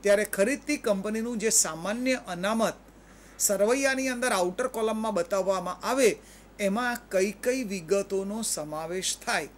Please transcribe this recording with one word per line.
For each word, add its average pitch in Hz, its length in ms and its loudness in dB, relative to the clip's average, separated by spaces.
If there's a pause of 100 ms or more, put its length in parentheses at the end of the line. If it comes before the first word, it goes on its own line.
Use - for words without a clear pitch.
ત્યારે 202 220 6 (120)
ખરીદતી 269 480 0
કંપનીનું 214 580 -2
જે 220 100 2
સામાન્ય 214 680 0 (120)
અનામત 208 420 0 (720)
સરવૈયાની 262 680 2
અંદર 240 200 0
આઉટર 185 360 0
કોલમમાં 220 480 -2
બતાવવામાં 180 680 -2
આવે 240 260 4 (500)
એમાં 240 520 0
કઈ 196 300 2
કઈ 262 200 0 (120)
વિગતોનો 196 680 -2 (140)
સમાવેશ 165 600 -4 (120)
થાય. 175 320 -2